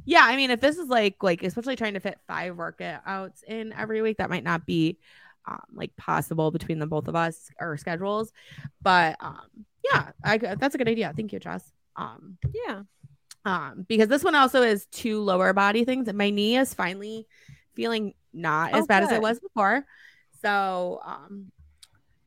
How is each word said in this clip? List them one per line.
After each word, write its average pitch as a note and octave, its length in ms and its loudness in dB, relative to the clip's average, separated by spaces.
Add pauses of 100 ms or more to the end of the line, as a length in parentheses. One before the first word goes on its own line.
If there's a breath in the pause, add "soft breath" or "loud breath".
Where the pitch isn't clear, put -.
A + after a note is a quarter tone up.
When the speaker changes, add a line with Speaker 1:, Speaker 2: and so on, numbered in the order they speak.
Speaker 1:
yeah, E4 200 8
I A#3+ 120 4
mean, C4+ 140 2
if A#3 100 0
this D4+ 180 2
is, E4 100 -8
like, A3 340 2
like, F3+ 220 2
especially A#3 320 -4
trying G#3+ 180 -4
to F#3+ 60 -6
fit F#3+ 260 -8
five F3 300 -8
workouts F3 880 -10
in A3 300 -10
every A3 280 -4
week, A3 160 0
that F#3+ 120 -2
might F3+ 140 -4
not E3 220 -2
be, E3 320 2 (480 soft breath)
um, - 140 -12 (120)
like, - 240 -10
possible D#3+ 540 -2
between D#3+ 300 -4
the D3+ 80 -4
both D#3 200 -4
of D#3+ 60 -4
us, E3 360 -4 (100)
our E3 160 -6
schedules. G3 560 -4 (480 loud breath)
But, F3 400 4
um, - 280 -14 (440)
yeah, - 180 2 (140)
I G#3 140 4
g-, - 80 -6 (120)
that's C#4 160 0
a D4+ 40 -4
good B3 100 0
idea. A3 280 -2
Thank G#3+ 160 -6
you, G3 60 -6
Jess. F3+ 340 -10 (240)
Um, F3 420 -12 (280)
Speaker 2:
Yeah. G3+ 160 -8 (640)
Speaker 1:
um, E3+ 440 -4
because A3 200 4
this C#4 160 2
one E4+ 120 2
also C4 260 6
is A3 240 2
two G#3+ 340 -4
lower F#3+ 320 4
body G3+ 320 4
things, B3+ 240 -2
and G3 100 -4
my G3+ 120 2
knee G#3 260 2
is C4 180 2
finally G3+ 520 -6 (480 soft breath)
feeling A3+ 400 -4 (180)
not D#3+ 400 -2
Speaker 2:
Oh, - 60 2
Speaker 1:
as G#3+ 80 -6
bad G3 160 4
as G#3 100 2
it A3+ 80 2
Speaker 2:
good. - 20 -2
Speaker 1:
was A3+ 180 0
before. A#3 440 0 (560 soft breath)
So, F#3+ 640 -2
um, F#3+ 460 -16 (760)